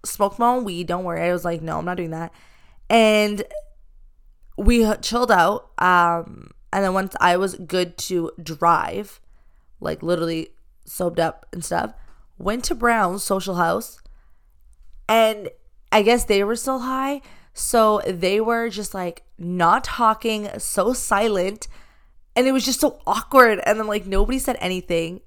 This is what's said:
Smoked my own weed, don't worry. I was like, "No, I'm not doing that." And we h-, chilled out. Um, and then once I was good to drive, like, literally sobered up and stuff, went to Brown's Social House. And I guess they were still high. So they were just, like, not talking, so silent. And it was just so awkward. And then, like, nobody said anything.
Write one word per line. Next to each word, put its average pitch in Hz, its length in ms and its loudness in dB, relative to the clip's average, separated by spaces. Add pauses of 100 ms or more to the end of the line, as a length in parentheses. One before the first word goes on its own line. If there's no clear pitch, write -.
Smoked - 340 -2
my 233 80 2
own 247 180 2
weed, 175 220 -6
don't 180 180 -4
worry. 170 180 -4
I 175 100 0
was 175 120 -4
like, 170 160 -4
"No, 156 180 -6
I'm 160 60 -6
not 180 120 -4
doing 170 140 -6
that." 165 220 -8 (560)
And 214 540 4 (1120)
we 220 300 4
h-, 214 160 -2
chilled 240 300 0
out. 180 460 2
Um, 175 720 0 (200)
and 196 120 0
then 185 100 0
once 190 260 -2
I 180 160 4
was 185 200 -2
good 180 420 -4
to 170 320 -4 (120)
drive, 170 760 -2 (600)
like, 156 220 -6
literally 165 480 -2 (340)
sobered 175 360 -4
up 160 320 -2
and 175 120 -10
stuff, 170 280 -4 (460)
went 208 260 -4
to 320 100 -2
Brown's 220 500 0
Social 190 320 -4
House. 175 440 -2 (1080)
And 220 420 2 (400)
I 214 120 6
guess 233 220 4
they 202 200 2
were 226 120 0
still 262 240 -4
high. 269 400 -4 (340)
So 220 520 2
they 190 340 0
were 233 300 -2
just, 196 240 -10
like, 180 300 -8 (120)
not 175 480 2
talking, 220 640 0 (100)
so 208 340 0
silent. 208 760 0 (680)
And 247 120 4
it 269 60 4
was 262 120 2
just 254 160 -2
so - 260 0
awkward. 226 600 4
And 220 120 2
then, 220 80 -4
like, 208 200 -4
nobody 202 320 2
said 254 200 -4
anything. 175 680 -4